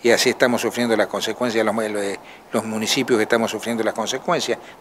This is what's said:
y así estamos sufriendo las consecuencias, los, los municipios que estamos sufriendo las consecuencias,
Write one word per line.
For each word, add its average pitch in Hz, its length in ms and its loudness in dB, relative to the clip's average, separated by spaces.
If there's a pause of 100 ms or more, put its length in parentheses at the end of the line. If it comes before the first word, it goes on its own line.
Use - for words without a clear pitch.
y 120 100 4
así - 180 4
estamos 120 320 2
sufriendo 117 340 0
las 104 120 2
consecuencias, 110 580 -2
los, 107 100 0 (760)
los 113 140 0
municipios 113 520 0
que 107 60 2
estamos 113 280 2
sufriendo 110 320 -4
las 104 100 0
consecuencias, 127 680 -2 (220)